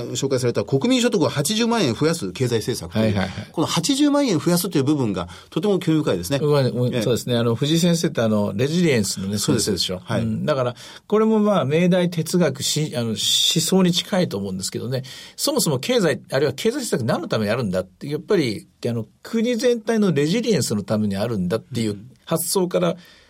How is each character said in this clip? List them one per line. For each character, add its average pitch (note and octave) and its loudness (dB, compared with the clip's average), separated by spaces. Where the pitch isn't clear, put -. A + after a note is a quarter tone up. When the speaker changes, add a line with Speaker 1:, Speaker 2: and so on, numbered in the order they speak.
Speaker 1:
紹 B2+ -4
介 C3 0
さ B2+ 0
れ A#2+ 0
た A2 -2
国 C3+ 0
民 B3 2
所 A#3+ 2
得 G#3 0
を C3 4
八 D3 -2
十 A3+ 2
万 A3+ 2
円 A#2+ 2
増 C#3+ 0
や D#3+ 2
す G2+ -6
経 B2 -2
済 A#2+ 0
政 G#2+ -4
策 F2+ -10
と G#2+ 0
い - 4
う、 A2 4
Speaker 2:
は A2 2
い G2+ 0
は G#2 0
い - -
は F#2 0
い。 - -10
Speaker 1:
こ - -4
の - 2
八 G#3+ 0
十 D4 4
万 C#4+ 2
円 F#3+ 2
増 F3 0
や F3 4
す F#3+ -4
と F3 -2
い C#3+ 4
う - -2
部 C#3+ 2
分 B2+ 0
が F2+ -4
と E3 -4
て G3 0
も G3 2
興 E3 0
味 D#3+ 4
深 D3+ 0
い G2 0
で F2 -6
す F2+ -8
ね。 C#3+ 0
Speaker 2:
う D3 2
わ、 D3 4
う-、 B2 0
Speaker 1:
え B2+ -2
え。 - 0
Speaker 2:
そ G#2+ 0
う B2 4
で - 0
す - -8
ね。 B2 0
あ A#2 2
の、 A#2 2
藤 C#3+ 0
井 E3 2
先 E3+ 2
生 E3 0
っ - -2
て B2+ -2
あ A2+ 2
の、 G#2 0
レ A2+ 0
ジ E3+ 0
リ D#3+ 4
エ B2+ 4
ン G#2+ 2
ス - -4
の F#2+ -6
ね、 G#2 -2
Speaker 1:
そ - -2
う C3 4
で A2+ 0
す。 - -2
Speaker 2:
先 A2 0
生 F#2 -2
で - -
し - -4
ょ。 F2+ -6
Speaker 1:
は A2+ -2
い。 - 0
Speaker 2:
う A#2 -2
ん。 A2 -4
だ D3+ 0
か C3 0
ら、 - -4
こ G#3 2
れ A3 4
も A3 4
ま G#3 4
あ、 C3 0
命 D#3+ 2
題 F3+ 2
哲 E3+ -2
学 C#3 2
し、 - -2
あ B2+ -2
の、 A#2 -2
思 A2 -2
想 D#3+ 2
に F3+ 4
近 - -2
い - 0
と - -6
思 G2 -6
う - -6
ん C3+ -6
で - -6
す - -8
け - -8
ど G#2+ -6
ね。 C3 -4
そ - -2
も C#4+ 0
そ E3 0
も B2+ 0
経 B3 0
済、 E3 2
あ C3+ 0
る C#3 2
い - 4
は C3 0
経 G#3+ -2
済 B3 0
政 C#4 -4
策 F3 -2
何 D#3+ 0
の E4+ -8
た B2 0
め G#2+ 0
に G2+ 0
や A2 0
る C3 -2
ん G2 -2
だ F#2 0
っ F#2 0
て、 - -16
や D3 -4
っ - -8
ぱ G3+ 0
り、 B2 0
あ A#2+ 0
の、 A#2 -4
国 A#3 0
全 A#3+ 2
体 A3+ 0
の G3+ 4
レ C#3+ 2
ジ G3+ 0
リ A#3 2
エ F3 4
ン B2+ 2
ス - -2
の G#2 -2
た G#2+ 0
め G#2+ 0
に G2 -2
あ G2+ -2
る A#2 -2
ん F2+ -2
だ A2+ 0
っ - -8
て B2 -6
い A2 0
う G#2 -4
発 E3 -2
想 F3+ 0
か F3 0
ら、 F3 2
Speaker 1:
う - -
ん。 E3+ -8